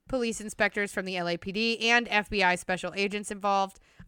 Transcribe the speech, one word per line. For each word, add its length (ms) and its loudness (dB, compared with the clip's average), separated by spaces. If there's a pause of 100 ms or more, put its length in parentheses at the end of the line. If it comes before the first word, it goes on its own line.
police 340 0
inspectors 500 0
from 140 -4
the 100 -4
L 140 -2
A 80 0
P 160 -8
D 360 0
and 200 4
F 200 2
B 140 2
I 120 4
special 420 -4
agents 340 -2
involved. 480 0 (280)